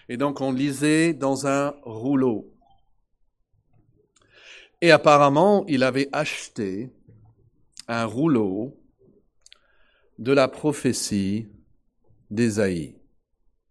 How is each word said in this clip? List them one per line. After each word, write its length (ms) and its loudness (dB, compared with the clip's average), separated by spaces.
Et 80 -8
donc 240 -4
on 100 -2
lisait 640 0
dans 340 -2
un 360 -2
rouleau. 680 -2
Et 100 6
apparemment, 760 6
il 160 0
avait 280 -2
acheté 800 -6
un 180 -4
rouleau 720 -2
de 160 -2
la 140 4
prophétie 1000 -4
d'Ésaïe. 680 -2